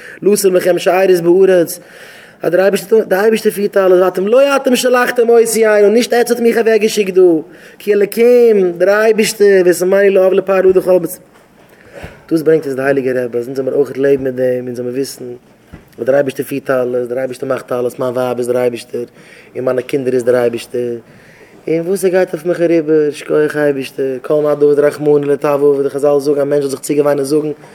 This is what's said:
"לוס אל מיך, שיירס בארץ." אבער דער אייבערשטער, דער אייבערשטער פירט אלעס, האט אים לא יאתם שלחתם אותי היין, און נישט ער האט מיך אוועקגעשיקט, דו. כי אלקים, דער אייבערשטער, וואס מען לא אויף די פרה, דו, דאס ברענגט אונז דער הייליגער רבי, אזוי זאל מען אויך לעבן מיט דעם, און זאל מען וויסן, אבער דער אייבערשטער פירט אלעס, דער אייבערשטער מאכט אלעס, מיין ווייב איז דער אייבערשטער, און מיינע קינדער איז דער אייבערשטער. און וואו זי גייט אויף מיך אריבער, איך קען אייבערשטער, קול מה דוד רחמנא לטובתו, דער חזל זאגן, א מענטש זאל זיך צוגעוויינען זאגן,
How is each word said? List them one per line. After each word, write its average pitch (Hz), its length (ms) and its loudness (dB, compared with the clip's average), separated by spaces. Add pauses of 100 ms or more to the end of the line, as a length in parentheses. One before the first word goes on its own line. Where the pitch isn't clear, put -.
(220)
"לוס 196 240 0
אל 185 60 2
מיך, 180 160 0 (100)
שיירס 185 420 2
בארץ." 175 600 2 (600)
אבער 160 120 -4
דער 180 100 2
אייבערשטער, 202 420 0
דער 185 160 -2
אייבערשטער 214 320 0
פירט 202 260 -4
אלעס, 185 240 4
האט 185 160 0
אים 190 100 -2
לא 262 200 4
יאתם 277 280 0
שלחתם 247 540 0
אותי 226 380 2
היין, 208 180 4
און 202 80 4
נישט 233 200 0
ער 240 60 2
האט 233 200 0
מיך 233 180 2
אוועקגעשיקט, 214 560 0
דו. 175 300 4 (360)
כי 208 140 -2
אלקים, 214 840 2
דער 180 120 2
אייבערשטער, 202 760 2
וואס 170 160 2
מען 196 260 2
לא 190 180 2
אויף 190 80 2
די 190 80 2
פרה, 190 200 0
דו, 185 200 2 (1500)
דאס 165 100 2
ברענגט 151 240 2
אונז 139 100 -8
דער 131 100 -4
הייליגער 127 400 0
רבי, 117 120 -6
אזוי 120 180 -6
זאל 131 100 -4
מען 131 80 -2
אויך 135 220 0
לעבן 135 280 0
מיט 131 100 -4
דעם, 127 340 -2
און 123 80 -8
זאל 123 100 -8
מען 123 80 -6
וויסן, 127 320 -8 (680)
אבער 117 100 -10
דער 131 100 2
אייבערשטער 139 300 -2
פירט 139 240 -10
אלעס, 123 380 -4
דער 120 100 -8
אייבערשטער 131 320 -6
מאכט 127 220 -6
אלעס, 123 280 -4
מיין 127 140 -4
ווייב 123 240 -4
איז 123 100 -4
דער 123 100 -2
אייבערשטער, 120 460 -4 (520)
און 123 100 -8
מיינע 127 160 -2
קינדער 127 320 -4
איז 127 100 0
דער 123 120 2
אייבערשטער. 120 600 -4 (720)
און 165 140 -2
וואו 180 140 -4
זי 185 140 -2
גייט 185 240 0
אויף 160 120 -10
מיך 170 160 -2
אריבער, 156 460 2
איך 147 160 -8 (300)
קען 147 100 -2
אייבערשטער, 135 580 -4
קול 151 220 0
מה 147 120 0
דוד 147 240 4
רחמנא 147 460 0
לטובתו, 143 560 0
דער 139 80 -2
חזל 143 300 0
זאגן, 143 220 -2
א - 20 0
מענטש 143 200 0
זאל 139 80 -4
זיך 131 80 -6
צוגעוויינען 143 460 0
זאגן, 151 260 -2 (240)